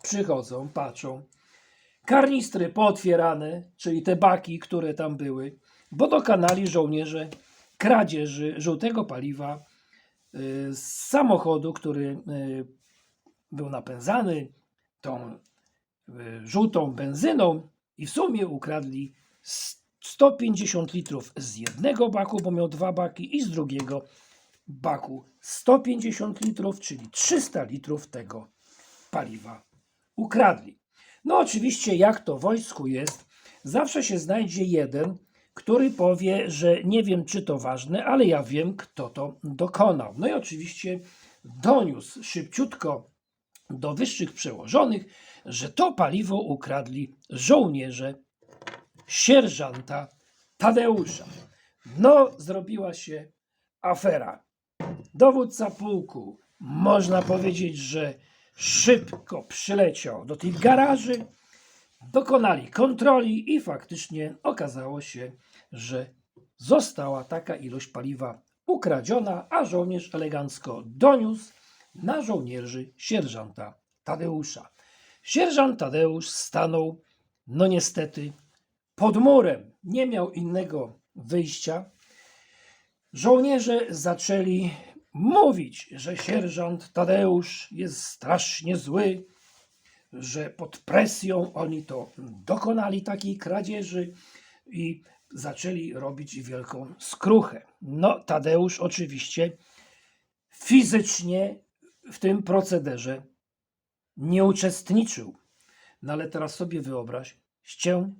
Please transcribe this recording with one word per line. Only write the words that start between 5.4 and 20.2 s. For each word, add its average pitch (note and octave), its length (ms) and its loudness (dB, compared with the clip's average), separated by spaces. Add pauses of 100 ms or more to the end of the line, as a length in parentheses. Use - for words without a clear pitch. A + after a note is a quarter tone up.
bo F#3+ 160 4
dokonali G3 600 4
żołnierze D#3 640 -2 (480)
kradzieży D3+ 800 2
żółtego E3+ 480 -2
paliwa, C#3+ 540 -8 (760)
y, C3+ 400 -6
z - 100 -12
samochodu, E3 880 0
który, C#3+ 540 -6
y, C3+ 400 -8 (840)
był C#3+ 180 -10
napędzany C#3 840 -4 (480)
tą, B2+ 380 -12 (720)
y, A#2 340 -16
żółtą D#3+ 500 2
benzyną D#3+ 760 0 (280)
i D3+ 80 -10
w D3 40 -10
sumie A#3+ 380 0
ukradli C#3 640 -8 (300)
s-, - 420 -12 (180)
sto - 280 6